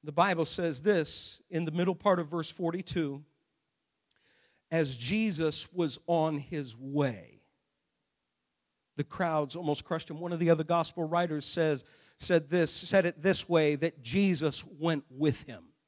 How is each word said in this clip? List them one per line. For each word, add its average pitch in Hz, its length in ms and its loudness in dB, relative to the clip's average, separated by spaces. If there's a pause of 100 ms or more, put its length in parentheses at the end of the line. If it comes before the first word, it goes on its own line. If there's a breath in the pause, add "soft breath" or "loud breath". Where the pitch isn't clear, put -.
The 151 80 -8
Bible 170 340 2
says 165 340 -4
this 170 680 -2
in 165 160 -2
the 156 40 -4
middle 175 240 0
part 190 240 2
of 156 100 -4
verse 160 220 -6
forty-two, 165 720 -4 (1500 soft breath)
"As 147 260 0
Jesus 160 720 -2
was 165 360 -2
on 160 320 0
his 139 360 -8
way, 127 680 -4 (1500)
the 147 80 -4
crowds 156 500 -2
almost 156 300 -4
crushed 165 240 -6
him." 151 100 -12
One 170 140 -6
of 165 60 -4
the 170 100 2
other 160 160 4
gospel 170 400 0
writers 160 400 -2
says, 156 400 0 (320 soft breath)
said 156 320 2
this, 165 220 4
said - 340 2
it 170 160 -2
this 185 260 2
way, 156 280 4
that 147 260 -2
Jesus 160 640 2
went 156 460 -2
with 139 320 0
him. 92 320 -18 (140)